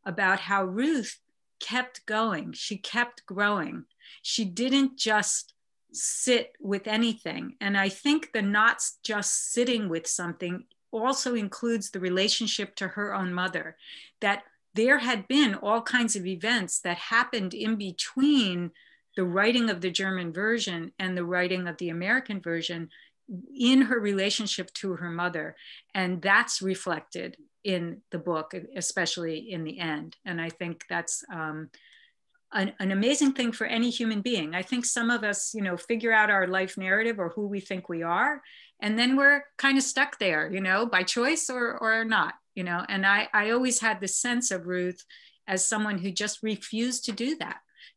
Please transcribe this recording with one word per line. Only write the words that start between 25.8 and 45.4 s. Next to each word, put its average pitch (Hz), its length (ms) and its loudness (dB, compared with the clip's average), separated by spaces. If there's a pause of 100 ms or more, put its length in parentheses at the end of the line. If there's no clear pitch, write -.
And 185 280 -2
that's 202 400 4
reflected 185 760 -6 (280)
in 175 360 -2 (100)
the 175 80 -6
book, 160 360 -4 (220)
especially 165 760 -2
in 165 140 -4
the 156 140 -8
end. 165 460 -6
And 170 160 -6
I 165 80 -4
think 165 400 -8
that's, 170 440 -4
um, 156 380 -8 (840)
an, 196 260 0
an 196 140 0
amazing 269 400 4
thing 247 180 0
for 226 160 -4
any 233 240 2
human 220 300 0
being. 180 340 -2
I 185 80 -2
think 240 220 -2
some 233 260 0
of 220 140 2
us, 202 280 -2
you 220 100 -4
know, 180 140 0
figure 226 360 0
out 214 180 8
our 190 160 4
life 190 320 -2
narrative 208 400 0
or 170 120 -2
who 208 180 -4
we 202 100 -4
think 185 300 -6
we 170 160 -4
are, 233 360 2 (400)
and 214 160 0
then 254 200 4
we're 285 260 8 (160)
kind 269 180 4
of 262 60 6
stuck 285 380 0
there, 156 320 2
you 185 80 -4
know, 196 260 2
by 190 160 2
choice 262 480 0
or, 247 280 -2
or 226 260 2
not, 214 300 2 (200)
you 185 80 -6
know. 175 260 -2
And 196 160 -2
I, 202 300 4
I 214 160 4
always 247 300 2
had 220 200 2
the 196 60 -4
sense 240 460 0
of 180 140 -4
Ruth 180 380 -2 (440)